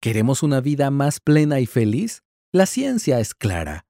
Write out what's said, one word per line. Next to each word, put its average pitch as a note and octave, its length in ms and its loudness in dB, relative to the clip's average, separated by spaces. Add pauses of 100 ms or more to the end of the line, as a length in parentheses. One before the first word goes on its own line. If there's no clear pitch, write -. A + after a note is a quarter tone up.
¿Queremos A2+ 420 0
una C#3+ 160 2
vida C#3 320 -2
más C#3 300 0
plena D3+ 400 2
y B2 40 0
feliz? B2 580 -2 (280)
La F#3+ 140 4
ciencia A#3+ 540 -2
es - 160 -4
clara. E2 540 -6